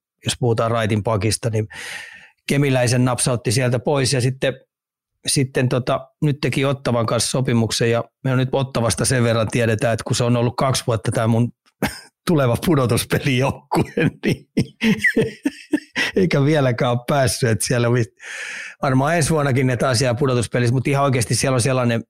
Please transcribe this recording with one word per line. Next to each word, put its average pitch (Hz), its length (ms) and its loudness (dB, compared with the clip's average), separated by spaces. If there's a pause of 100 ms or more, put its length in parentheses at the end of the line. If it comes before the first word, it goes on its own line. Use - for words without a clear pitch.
(240)
Jos - 160 -4
puhutaan 117 300 0
raitin 110 320 0
pakista, 110 480 -2
niin 107 160 -2 (840)
Kemiläisen 127 560 2
napsautti 123 480 0
sieltä 123 260 0
pois 139 340 0
ja 135 80 0
sitten, 131 340 -2 (720)
sitten 131 420 0
tota, 131 400 -2 (140)
nyt 147 180 2
teki 139 240 0
Ottavan 127 420 0
kanssa 117 240 -2
sopimuksen 120 600 0
ja 117 140 0 (200)
me 131 120 0
nyt 127 160 0
Ottavasta 127 520 0
sen 123 200 2
verran 113 260 0
tiedetään, 113 420 0
että 110 120 -4
kun - 120 -4
se 123 80 0
on 120 120 2
ollut 120 200 0
kaksi 131 300 -2
vuotta 117 260 -2
tää 117 140 0
mun 117 220 2 (380)
<laughs> - 420 -10
tuleva 135 280 2 (100)
pudotuspelijoukkue, 131 1160 0 (120)
<laughs> - 280 -2
niin - 220 -2 (1700)
eikä 165 280 2
vieläkään 135 480 2
ole 123 160 -2
päässyt, 135 420 0
että 107 160 -2
siellä 120 220 0
on 120 60 2
vist-, 120 220 -2 (680)
varmaan 139 340 2
ensi 160 140 2
vuonnakin 143 360 2
ne 127 100 0
taas 127 260 0
jää 123 120 2
pudotuspelissä, 123 600 0
mutta 135 160 0
ihan 139 140 2
oikeasti 131 300 0
siellä 135 200 0
on 127 60 2
sellainen 120 500 0